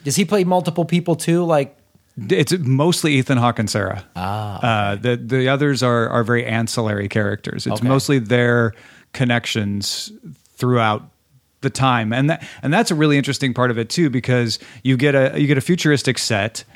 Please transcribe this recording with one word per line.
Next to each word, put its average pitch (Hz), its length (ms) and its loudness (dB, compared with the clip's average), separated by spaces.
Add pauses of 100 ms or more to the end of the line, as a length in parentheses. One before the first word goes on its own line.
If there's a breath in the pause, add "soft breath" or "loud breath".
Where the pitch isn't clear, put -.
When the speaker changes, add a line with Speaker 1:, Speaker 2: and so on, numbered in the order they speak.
Speaker 1:
Does 139 140 -2
he 196 80 2
play 196 180 0
multiple 180 400 0
people, 175 320 0
too? 170 300 0
Like 151 320 0 (520)
Speaker 2:
It's 165 300 2
mostly 147 540 2
Ethan 131 240 2
Hawke 117 220 2
and 107 100 -2
Sarah. 98 340 -4 (140)
Speaker 1:
Ah, 101 420 -6 (320)
Speaker 2:
Uh, 101 60 -4
the, 120 180 -2
the 123 320 -2
others 135 340 0
are, 120 280 0
are 120 160 0
very 120 200 0
ancillary 110 640 -2
characters. - 580 -4
It's 107 140 -4
Speaker 1:
Okay. 117 80 0
Speaker 2:
mostly 135 320 2
their 120 540 2 (540 loud breath)
connections 107 840 -4 (460)
throughout 117 520 0 (520)
the 135 80 -2
time. 123 420 0
And 135 180 0
that, 160 140 -4 (180 loud breath)
and 135 120 0
that's 220 180 2
a 175 40 0
really 151 220 4
interesting 135 360 -2
part 123 180 0
of 113 60 -2
it, 113 120 -4
too, 170 200 0
because 123 500 0 (240 loud breath)
you 131 140 2
get 139 180 2
a, 139 240 2
you 147 80 2
get 139 100 2
a 131 40 0
futuristic 147 580 2
set 107 460 -4 (100)